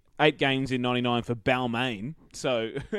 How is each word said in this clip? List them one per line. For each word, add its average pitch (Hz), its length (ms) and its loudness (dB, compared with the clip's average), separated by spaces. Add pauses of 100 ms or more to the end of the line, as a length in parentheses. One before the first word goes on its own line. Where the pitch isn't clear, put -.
(200)
Eight 151 180 6
games 135 340 0
in 123 100 0
ninety-nine 123 400 0
for 123 120 -4
Balmain. 123 800 -2 (180)
So, 117 380 -2 (280)